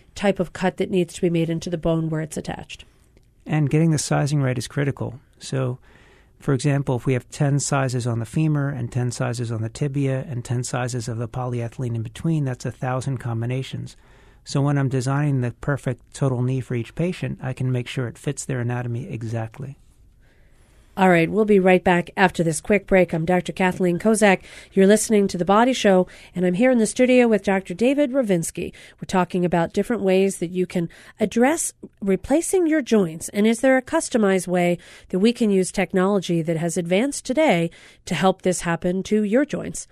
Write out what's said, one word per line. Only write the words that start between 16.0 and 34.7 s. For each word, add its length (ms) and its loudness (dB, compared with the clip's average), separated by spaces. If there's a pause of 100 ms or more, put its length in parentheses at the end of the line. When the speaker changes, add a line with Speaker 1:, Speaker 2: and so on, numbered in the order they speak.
Speaker 2:
total 280 0
knee 180 -2
for 140 -6
each 200 -6
patient, 480 -4
I 100 -6
can 180 -4
make 160 -2
sure 220 -6
it 100 -14
fits 260 -8
their 160 -4
anatomy 500 -4
exactly. 680 -8 (1200)
Speaker 1:
All 140 4
right, 200 4
we'll 140 2
be 160 6
right 240 4
back 320 2
after 260 2
this 180 0
quick 280 0
break. 240 4
I'm 120 -2
Doctor 280 0
Kathleen 480 0
Kozak. 420 4 (300)
You're 160 6
listening 400 4
to 100 -6
The 60 0
Body 280 4
Show, 360 4 (260)
and 100 -2
I'm 100 2
here 180 4
in 60 4
the 80 2
studio 420 4
with 160 2
Doctor 280 -2
David 380 2
Rovinsky. 600 -2 (280)
We're 60 -12
talking 380 0
about 280 0
different 300 -2
ways 360 2
that 120 -6
you 160 -2
can 220 -4 (320)
address 520 0 (280)
replacing 640 0
your 160 2
joints, 460 0
and 180 0
is 140 2
there 160 4
a 60 2
customized 640 0
way 280 2 (340)